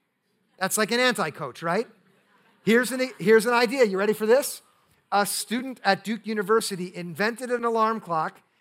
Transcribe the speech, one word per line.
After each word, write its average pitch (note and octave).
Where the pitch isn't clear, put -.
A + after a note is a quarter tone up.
That's F#3
like G#3+
an A#3+
anti-coach, E3
right? F#3
Here's A3+
an, B3+
here's G#3+
an A#3+
idea. B3
You F#3+
ready G#3
for G#3+
this? B3+
A G3+
student B3+
at G3
Duke A3
University G#3
invented G3+
an A#3+
alarm A3+
clock E3+